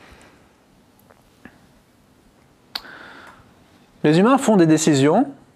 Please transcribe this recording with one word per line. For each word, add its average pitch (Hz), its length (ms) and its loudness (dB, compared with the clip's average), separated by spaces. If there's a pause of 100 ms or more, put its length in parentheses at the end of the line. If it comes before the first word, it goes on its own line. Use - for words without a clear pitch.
(4000)
Les 156 160 0
humains 247 180 0
font 220 200 -2
des 165 80 2
décisions 156 640 0 (280)